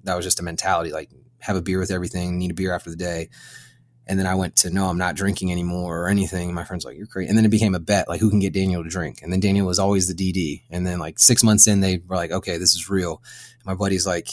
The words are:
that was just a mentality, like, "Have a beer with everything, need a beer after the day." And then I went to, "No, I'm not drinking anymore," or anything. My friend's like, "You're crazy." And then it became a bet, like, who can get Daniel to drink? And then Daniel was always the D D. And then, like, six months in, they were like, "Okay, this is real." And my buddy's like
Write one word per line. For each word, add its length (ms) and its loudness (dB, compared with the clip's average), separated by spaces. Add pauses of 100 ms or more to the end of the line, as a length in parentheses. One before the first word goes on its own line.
that 120 -2
was 100 -4
just 160 0
a 20 -6
mentality, 480 -2
like, 180 -8 (300)
"Have 160 -4
a 60 0
beer 180 -2
with 120 -2
everything, 460 -4
need 140 -2
a 40 -6
beer 180 -2
after 160 -6
the 80 -12
day." 320 -4 (760)
And 140 0
then 80 0
I 80 0
went 220 0
to, 120 0
"No, 180 0
I'm 100 0
not 180 -2
drinking 380 -2
anymore," 480 -4
or 80 -2
anything. 440 0
My 120 -6
friend's 180 -8
like, 140 -14
"You're 100 -14
crazy." 220 -8
And 80 4
then 80 6
it 40 8
became 240 4
a 60 -2
bet, 300 0
like, 100 -4
who 100 4
can 100 4
get 120 2
Daniel 320 0
to 60 -8
drink? 320 -6
And 100 -8
then 80 2
Daniel 260 2
was 140 0
always 300 2
the 40 -4
D 200 -2
D. 360 -2
And 160 -4
then, 140 -2
like, 200 -8
six 220 6
months 260 8
in, 120 4
they 260 2
were 120 -2
like, 160 -2
"Okay, 240 -4
this 180 2
is 140 -8
real." 320 0 (380)
And 60 -18
my 100 -4
buddy's 300 0
like 280 -2